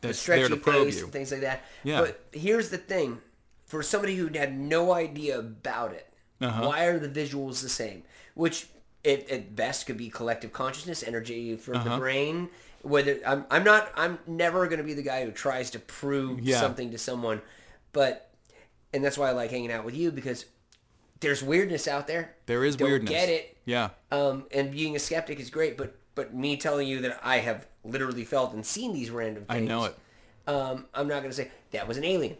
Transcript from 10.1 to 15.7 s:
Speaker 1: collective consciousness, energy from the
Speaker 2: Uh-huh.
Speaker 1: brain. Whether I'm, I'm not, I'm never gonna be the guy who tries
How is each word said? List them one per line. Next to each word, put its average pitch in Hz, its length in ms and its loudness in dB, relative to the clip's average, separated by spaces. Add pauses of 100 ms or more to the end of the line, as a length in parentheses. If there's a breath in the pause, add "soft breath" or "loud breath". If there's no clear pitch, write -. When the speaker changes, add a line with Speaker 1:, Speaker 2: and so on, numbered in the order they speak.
Speaker 1:
collective 117 420 -4
consciousness, 147 500 -6
energy 117 540 -6
from 123 180 -6
the 120 60 0
Speaker 2:
Uh-huh. 120 180 0
Speaker 1:
brain. 143 500 0 (340 loud breath)
Whether 143 440 2
I'm, 139 240 2
I'm 160 140 4
not, 214 320 8
I'm 170 300 0
never 170 400 2
gonna 160 180 -2
be 151 100 -6
the 143 80 -4
guy 131 220 -2
who 110 80 -4
tries 127 400 -2